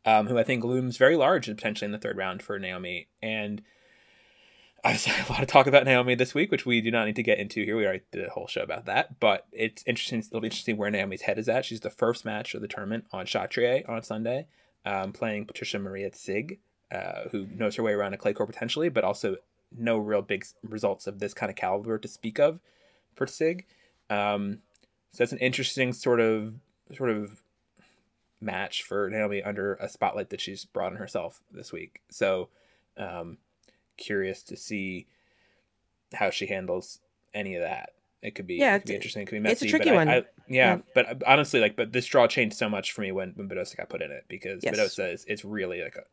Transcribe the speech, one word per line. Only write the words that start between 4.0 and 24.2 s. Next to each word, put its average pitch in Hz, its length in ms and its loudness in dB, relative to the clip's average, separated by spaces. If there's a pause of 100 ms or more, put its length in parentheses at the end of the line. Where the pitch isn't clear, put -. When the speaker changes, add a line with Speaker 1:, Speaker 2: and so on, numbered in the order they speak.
Speaker 1:
I've 117 160 2
said - 140 0 (140)
a 123 40 -4
lot 131 100 0
of 131 60 -2
talk 135 180 10
about 139 180 8
Naomi 127 300 4
this 123 200 0
week, 147 160 2
which - 140 0
we 120 160 4
do 113 100 0
not 117 140 2
need 107 120 -2
to 120 60 -2
get 107 160 4
into 101 260 -4
here. 107 120 -2
We 107 80 2
already 95 180 0 (100)
did 95 120 -4
a - 60 -8
whole 92 160 -8
show - 160 -4
about - 240 -6
that, 123 340 0
but 101 320 4
it's - 340 -4
interesting. 117 340 -2
It'll 113 200 -6
be 113 60 -4
interesting 110 300 -4
where 104 140 -2
Naomi's 98 320 -4
head 104 160 -2
is 113 100 -4
at. 123 160 2
She's 113 160 -10
the - 100 -6
first 117 340 0
match 110 300 -6
of 110 80 -8
the 101 60 -8
tournament 107 440 -6
on 92 140 -8
Chatrier 120 640 0
on 113 160 -4
Sunday, 117 420 -4 (400)
um, 101 260 -2
playing 107 340 -4
Patricia - 320 -8
Maria 98 360 -6
Zig, 120 460 -6 (300)
uh, - 400 -6
who 98 160 -6
knows 107 300 -2
her 117 60 -2
way 107 100 2
around 101 220 -2
a - 40 -10
clay 104 140 0
court 107 160 -2
potentially, 151 400 -2
but 113 160 2
also 98 320 0 (380)
no 113 220 0
real 104 240 0
big 98 220 -4
s-, - 200 -18
results 104 440 -4
of 101 120 -10
this 101 140 -4
kind - 160 -4
of - 80 -8
caliber 104 420 -2
to 104 80 -10
speak - 320 -8
of 175 220 2 (540)
for 135 120 -2
Sig. 170 380 -2 (460)
Um, 101 480 0 (540)